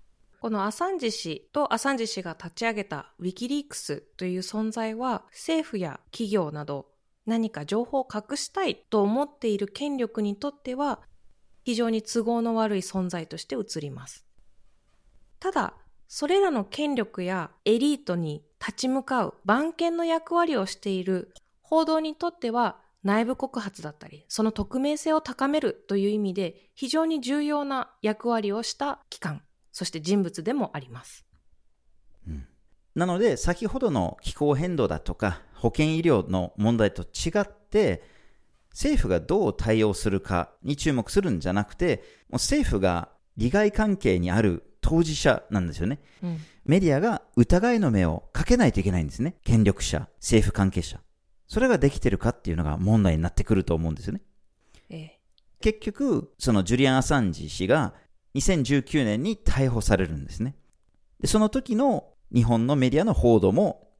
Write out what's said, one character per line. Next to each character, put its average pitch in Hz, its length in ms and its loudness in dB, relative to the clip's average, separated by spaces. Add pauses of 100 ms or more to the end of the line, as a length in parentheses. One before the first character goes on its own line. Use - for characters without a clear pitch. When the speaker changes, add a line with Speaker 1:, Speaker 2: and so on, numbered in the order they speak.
(400)
Speaker 1:
こ 226 100 -6
の 208 140 -2
ア 214 60 -2
サ 349 200 -4
ン 381 80 -4
ジ 247 120 -2
氏 - 420 -10
と 285 200 -2
ア 226 60 0
サ 277 140 -2
ン 269 40 -2
ジ 226 100 -4
氏 196 160 -8
が 170 160 -12
立 - 180 -16
ち 226 100 -4
上 233 80 -2
げ 208 100 -6
た - 340 -12
ウ 175 60 -10
ィ 180 80 -4
キ 240 160 -8
リ 285 140 -4
ー 285 60 -20
ク - 80 -12
ス - 260 -8 (140)
と 185 100 -8
い 180 100 -4
う 185 40 -6
存 214 300 -6
在 220 240 -6
は、 240 380 -6
政 320 340 -4
府 220 120 -6
や 170 200 -6 (140)
企 220 160 -6
業 180 240 0
な 147 120 -8
ど 143 220 -8 (380)
何 226 260 -2
か 147 140 -10
情 214 200 -2
報 269 160 -2
を - 120 -6
隠 208 240 -8
し - 140 -8
た 392 160 -4
い - 100 -2
と - 260 0
思 226 220 2
っ 294 40 -4 (100)
て 233 100 -4
い 208 100 0
る 202 80 -4
権 277 300 -6
力 226 260 -4
に 202 140 -2
と 285 140 -6
っ - 20 -8
て 262 220 -10
は 269 260 -4 (640)
非 240 100 -2
常 233 160 0
に 220 120 0
都 233 200 -2
合 233 200 0
の 226 120 -2
悪 220 220 0
い 190 40 -2
存 185 280 -4
在 170 180 -8
と 165 120 -12
し - 60 -14
て - 120 -8
映 202 240 -8
り 147 100 -8
ま 131 160 -14
す。 - 180 -20 (1160)
た 381 100 -4
だ、 262 240 -2 (320)
そ - 220 -8
れ 370 120 2
ら 381 120 2
の 220 120 -2
権 294 300 -4
力 208 300 -4
や 180 260 -4 (140)
エ 226 140 4
リ 285 180 2
ー - 80 -16
ト 180 100 -2
に 156 300 -6 (160)
立 - 120 -10
ち - 160 -4
向 262 140 -2
か 254 220 -2
う 160 100 -6 (100)
番 262 280 2
犬 339 240 -2
の 339 80 -2
役 330 300 -2
割 339 220 2
を 190 100 0
し - 100 -10
て - 140 -6
い 190 120 -2
る 180 320 -4 (280)
報 320 220 2
道 320 140 2
に 311 160 -4
と 339 140 -6
っ 339 100 -8
て 233 120 -4
は、 233 300 -2 (220)
内 208 220 2
部 254 120 -2
告 254 240 -6
発 196 220 -10
だ 156 80 -10
っ 147 60 -16
た - 120 -20
り、 147 200 -20
そ - 140 -2
の 220 80 2
匿 220 300 -4
名 294 160 0
性 311 160 -2
を 311 80 2
高 269 260 -4
め 302 140 0
る - 280 -4
と 202 80 0
い 196 120 2
う - 20 0
意 214 80 0
味 196 160 -2
で 180 400 -6
非 262 140 -8
常 320 180 0
に 320 140 -2
重 277 220 -2
要 294 220 -2
な 269 280 -6 (100)
役 214 260 -2
割 214 240 -2
を 226 120 -6
し - 100 -8
た 285 260 -6 (100)
機 - 100 -16
関 151 220 -10 (340)
そ - 80 -8
し - 60 -6
て 160 100 -10
人 190 220 2
物 170 200 -6
で 220 120 -2
も 254 180 -2
あ 147 60 -10
り 135 100 -12
ま 120 160 -18
す。 - 220 -20 (1000)
Speaker 2:
う 82 40 -10
ん。 69 160 -10 (480)
な 170 100 0
の 180 140 0
で、 202 180 2
先 175 300 -2
ほ 247 120 -6
ど 247 120 0
の 98 320 -2
気 - 100 -4
候 147 220 0
変 170 200 -2
動 117 140 2
だ 78 120 -4
と - 140 -6
か、 95 280 -4 (100)
保 - 180 -2
健 156 260 2
医 160 40 0
療 135 300 4
の 92 260 -2
問 113 220 2
題 107 160 2
と 87 80 -10
違 - 400 -4
っ 196 40 -4
て、 - 560 -2 (680)
政 285 280 0
府 117 100 2
が 87 120 2
ど 175 280 0
う 101 60 0
対 110 300 2
応 104 80 2
す 107 160 -4
る 98 140 0
か 87 280 -2 (120)
に 147 140 -2
注 147 180 0
目 120 160 -2
す 202 100 2
る 185 100 0
ん 90 100 -2
じ 90 100 -4
ゃ - 20 0
な 101 140 0
く - 80 -20
て、 175 220 0 (340)
も - 60 -4
う - 0 -
政 277 300 0
府 110 140 0
が 87 300 0 (260)
利 113 140 0
害 208 200 4
関 208 280 0
係 92 200 2
に 87 120 0
あ 98 100 4
る 95 220 2 (180)
当 165 220 4
事 156 120 -2
者 - 360 2
な 104 100 0
ん 90 60 0
で 76 80 -6
す - 60 -8
よ 85 60 0
ね。 135 140 -4 (220)
Speaker 1:
う 180 60 -8
ん。 165 100 -6 (260)
Speaker 2:
メ 170 160 4
デ 190 60 2
ィ 147 80 4
ア 139 60 0
が 214 200 0 (160)
疑 180 380 6
い 226 40 2
の 185 120 2
目 95 160 4
を 80 260 -4
か - 120 0
け 247 120 6
な 240 100 6
い 120 60 4
と 95 80 0
い - 20 2
け 101 80 0
な 90 100 2
い 78 40 0
ん 73 40 -4
で 71 40 -10
す - 80 -8
ね。 156 240 -4
権 113 180 6
力 101 220 2
者、 - 320 -4
政 - 260 4
府 104 120 4
関 95 160 2
係 - 100 -2
者。 - 220 -10 (460)
そ - 120 -4
れ 262 80 4
が 226 80 4
で 139 140 4
き - 80 -4
て - 100 0
る 98 80 2
か 113 140 0
っ - 100 -6
て - 100 -6
い 82 40 -2
う - 20 -2
の 82 80 0
が 76 140 -2
問 104 240 4
題 87 120 4
に 80 80 0
な 85 60 -2
っ - 60 -8
て 104 100 2
く 113 100 0
る 95 80 4
と 85 120 -2
思 82 160 -2
う - 20 -4
ん - 20 -6
で - 60 -10
す 85 60 -14
よ - 80 -4
ね。 - 80 -10 (680)
Speaker 1:
え 160 80 -16
え。 156 240 -18 (400)
Speaker 2:
結 214 200 2
局、 220 580 -2
そ - 160 0
の 98 100 4
ジ 110 120 2
ュ - 20 -
リ 135 100 6
ア 131 60 4
ン・ - 20 4
ア 131 60 4
サ 143 180 2
ン 98 120 2
ジ 78 180 -10
氏 - 160 -4
が 127 260 2 (440)
二 139 60 0
千 165 220 2
十 135 180 2
九 147 200 0
年 110 200 0
に 208 160 -2
逮 135 320 2
捕 117 100 0
さ 101 160 4
れ 92 80 0
る 80 140 -4
ん 69 80 -10
で - 40 -12
す - 100 -8
ね。 127 160 -4 (640)
で、 - 60 0
そ - 120 4
の 214 100 4
時 254 260 -2
の 247 380 0 (220)
日 120 80 6
本 113 240 4
の 143 100 2
メ 127 140 4
デ 135 80 2
ィ - 20 6
ア 190 40 2
の 220 100 2
報 117 260 6
道 92 100 6
も - 380 0 (120)